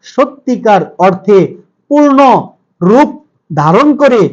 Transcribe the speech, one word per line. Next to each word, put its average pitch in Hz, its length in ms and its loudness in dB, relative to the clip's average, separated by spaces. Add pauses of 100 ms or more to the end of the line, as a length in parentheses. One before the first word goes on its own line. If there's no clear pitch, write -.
সত্যিকার 240 800 -2 (160)
অর্থে 190 400 0 (540)
পূর্ণ 285 280 2 (640)
রূপ 240 280 2 (420)
ধারণ 160 440 0
করে 262 260 0 (120)